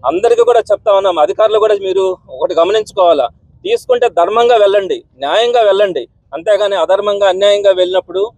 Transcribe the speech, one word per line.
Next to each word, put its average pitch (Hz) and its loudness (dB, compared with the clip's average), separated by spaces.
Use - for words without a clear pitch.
అందరికీ 226 0
కూడా 233 2
చెప్తా 208 0
ఉన్నాం, 196 0
అధికారులు 208 0
కూడా 214 2
మీరు 190 -2
ఒకటి 160 -6
గమనించుకోవాలా, 170 0
తీసుకుంటే 233 -2
ధర్మంగా 226 0
వెళ్ళండి, 196 0
న్యాయంగా 220 0
వెళ్ళండి, 196 0
అంతేగాని 196 -2
అధర్మంగా 202 0
అన్యాయంగా 202 2
వెళ్ళినప్పుడు 185 -2